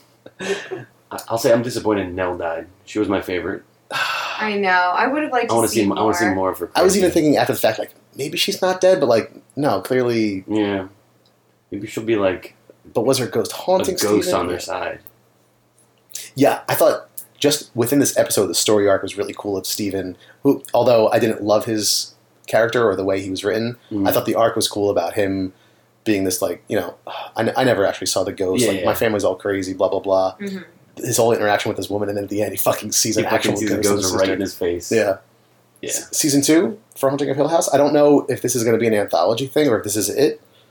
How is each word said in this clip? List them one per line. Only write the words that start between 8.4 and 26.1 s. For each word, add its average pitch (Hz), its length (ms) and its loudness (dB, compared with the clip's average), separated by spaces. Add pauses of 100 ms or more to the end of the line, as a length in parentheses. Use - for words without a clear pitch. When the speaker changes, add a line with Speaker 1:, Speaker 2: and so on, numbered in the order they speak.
Speaker 1:
not 185 180 0
dead, 185 180 6
but, 139 100 2
like, 113 220 2 (240)
no, 120 280 0
clearly. 113 680 0
Speaker 2:
Yeah. 101 380 0 (840)
Maybe 104 160 -8
she'll 113 160 -8
be, 110 140 0
like, 95 400 -2 (420)
Speaker 1:
But 120 80 2
was 127 140 2
her 120 100 -2
ghost 107 240 -2
Speaker 2:
A - 40 -12
Speaker 1:
haunting - 380 0
Speaker 2:
ghost 104 340 2
Speaker 1:
Steven? 92 120 0
Speaker 2:
on 90 80 -4
their 87 80 -4
Speaker 1:
Yeah. 87 40 -10
Speaker 2:
side. 90 380 -8 (1400)
Speaker 1:
Yeah, - 340 2
I 117 60 -2
thought - 340 2 (300)
just - 360 0
within 113 240 2
this 123 180 2
episode, 113 300 2
the 82 80 -4
story 104 340 4
arc 95 140 4
was 92 140 -8
really 101 200 -6
cool 101 200 -6
of 92 100 -6
Steven, 92 500 -6 (260)
who, 139 200 2 (100)
although 117 380 4
I 117 80 2
didn't 110 240 0
love 104 240 2
his 107 480 -2 (320)
character 113 420 2
or 95 80 0
the 95 80 -4
way 98 160 0
he 98 100 -8
was 95 140 -6
written, 113 320 -2 (140)
Speaker 2:
Mm. 101 180 -2
Speaker 1:
I - 40 2
thought 120 140 0
the 110 80 0
arc 113 220 2
was 107 120 0
cool 101 220 0
about 87 240 -2
him 95 380 -2 (520)
being 98 200 0